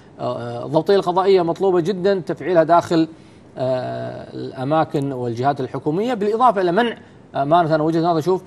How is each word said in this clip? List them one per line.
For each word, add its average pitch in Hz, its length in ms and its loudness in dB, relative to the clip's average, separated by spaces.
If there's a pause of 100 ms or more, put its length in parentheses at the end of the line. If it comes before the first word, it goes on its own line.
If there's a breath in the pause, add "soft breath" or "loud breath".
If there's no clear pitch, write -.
(200 loud breath)
آه، 123 200 -6
آه، 120 260 -8
الضبطيه 160 300 2
القضائيه 185 460 4
مطلوبه 180 380 0
جدًا 185 400 0
تفعيلها 165 440 0
داخل، 160 440 4 (500 loud breath)
آه، 123 760 -6
الاماكن 139 800 -4
والجهات 123 480 -2
الحكوميه، 156 540 -4
بالاضافه 208 480 2
الى 175 100 0
منع، 220 260 0 (380 loud breath)
امانه 156 400 2
انا 151 80 0
وجهه 165 160 0
نظري 165 200 0
اشوف 180 280 -2